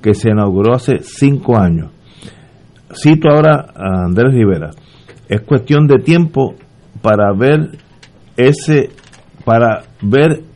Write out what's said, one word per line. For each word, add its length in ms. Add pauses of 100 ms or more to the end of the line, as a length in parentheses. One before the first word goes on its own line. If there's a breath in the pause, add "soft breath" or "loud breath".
que 120
se 160
inauguró 440
hace 280
cinco 540
años. 360 (1000 loud breath)
Cito 380
ahora 420
a 340
Andrés 280
Rivera: 360 (580 soft breath)
"Es 140
cuestión 440
de 160
tiempo 520 (460)
para 320
ver 460 (580)
ese, 540 (540)
para 380 (200)
ver 380 (160)